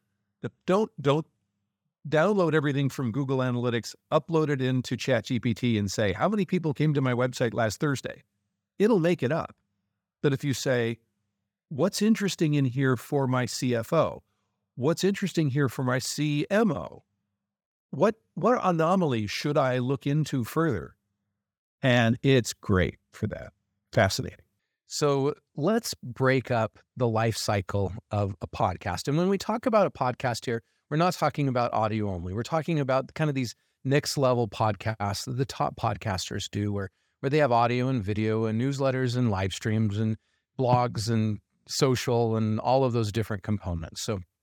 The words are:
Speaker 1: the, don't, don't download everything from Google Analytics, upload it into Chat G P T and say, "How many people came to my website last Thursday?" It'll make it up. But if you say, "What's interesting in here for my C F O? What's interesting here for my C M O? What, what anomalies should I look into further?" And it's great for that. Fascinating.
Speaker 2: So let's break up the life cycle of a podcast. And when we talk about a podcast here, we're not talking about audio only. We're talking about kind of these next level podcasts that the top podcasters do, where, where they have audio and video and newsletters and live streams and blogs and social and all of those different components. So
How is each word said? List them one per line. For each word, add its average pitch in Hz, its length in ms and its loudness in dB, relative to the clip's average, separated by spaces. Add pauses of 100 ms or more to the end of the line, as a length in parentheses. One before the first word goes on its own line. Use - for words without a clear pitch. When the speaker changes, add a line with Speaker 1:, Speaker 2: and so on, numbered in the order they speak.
(420)
Speaker 1:
the, 117 100 -8 (140)
don't, 202 260 2 (100)
don't 143 240 2 (840)
download 165 460 2
everything 143 360 2
from 127 220 -4
Google 135 280 -2
Analytics, 120 540 -2 (180)
upload 156 380 2
it 139 120 -2
into 127 340 0
Chat 117 300 0
G 123 140 -2
P 117 140 0
T 117 240 0
and 101 140 0
say, 104 220 0
"How 123 160 0
many 208 160 0
people 165 280 -2
came 151 200 2
to 139 80 0
my 127 120 0
website 120 400 -2
last 113 260 0
Thursday?" - 440 -2 (560)
It'll 214 200 6
make 165 220 2
it 123 100 2
up. - 240 -4 (640)
But 147 120 4
if 131 100 -2
you 143 100 0
say, 120 460 0 (720)
"What's 160 320 0
interesting 196 520 2
in 143 120 2
here 131 300 2
for 135 320 -2
my 127 180 2
C 123 300 -2
F 113 160 -4
O? 113 320 0 (520)
What's 147 280 0
interesting 180 460 0
here 135 200 2
for 139 140 -4
my 127 160 0
C 147 500 -2
M 208 220 2
O? - 320 -8 (880)
What, 185 240 2 (200)
what 220 280 2
anomalies 160 680 2
should 147 260 -2
I 131 220 2
look 127 280 -2
into 143 360 0
further?" 117 520 -2 (840)
And 120 420 4
it's 135 300 4
great - 440 0 (140)
for - 160 -6
that. - 260 -12 (380)
Fascinating. 95 480 0 (480)
Speaker 2:
So 143 480 0 (200)
let's 208 460 -2
break 131 480 0
up 113 300 -2 (180)
the 123 100 2
life 113 300 0
cycle 101 560 -2 (160)
of 101 320 -2
a 87 60 -8
podcast. 90 600 -4
And 143 100 0
when 180 120 2
we 196 80 0
talk 214 280 -6
about 214 200 4
a 135 60 0
podcast 123 540 -4
here, 117 180 -4 (260)
we're 147 80 -4
not 175 160 2
talking 151 340 0
about 120 240 0
audio 110 380 0
only. 90 240 -6
We're 110 80 -4
talking 160 380 -2
about 131 340 -2
kind 156 160 0
of 143 60 -2
these 127 180 -4 (320)
next 139 320 0
level 127 300 2
podcasts 104 800 -2
that 127 120 -8
the 131 80 -2
top - 300 -4
podcasters 104 720 -4
do, 104 240 -2
where, 98 160 -6 (300)
where 135 100 -4
they 147 80 2
have 147 140 4
audio 120 360 2
and 131 160 -2
video 110 420 0
and 110 140 -2
newsletters 131 560 -2
and 123 140 2
live 95 240 -2
streams 107 460 0
and 110 180 0 (400)
blogs 123 500 0
and 110 320 0 (280)
social 120 680 0
and 110 240 0
all 131 240 2
of 123 100 0
those 113 180 0
different 107 320 -4
components. 90 580 -6
So 104 200 -6 (220)